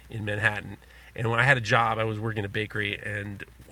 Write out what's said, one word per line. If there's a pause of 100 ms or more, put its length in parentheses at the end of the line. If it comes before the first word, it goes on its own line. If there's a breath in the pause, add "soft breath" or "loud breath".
in
Manhattan. (380 loud breath)
And
when
I
had
a
job,
I
was
working
in
a
bakery,
and (280)